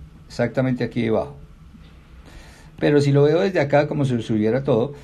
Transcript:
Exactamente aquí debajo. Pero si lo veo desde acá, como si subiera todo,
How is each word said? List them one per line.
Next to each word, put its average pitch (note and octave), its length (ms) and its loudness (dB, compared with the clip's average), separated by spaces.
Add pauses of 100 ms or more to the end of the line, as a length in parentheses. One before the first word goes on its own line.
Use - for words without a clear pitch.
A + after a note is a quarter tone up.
(260)
Exactamente B2 580 -2
aquí A#2 180 -4
debajo. A2 340 -2 (1400)
Pero D3 220 4
si C#3 120 2
lo C#3+ 100 6
veo D3+ 180 4
desde F#3 200 0
acá, C#3+ 280 2
como D3 160 -2
si B2 180 -2
subiera A2+ 420 0
todo, C3+ 400 0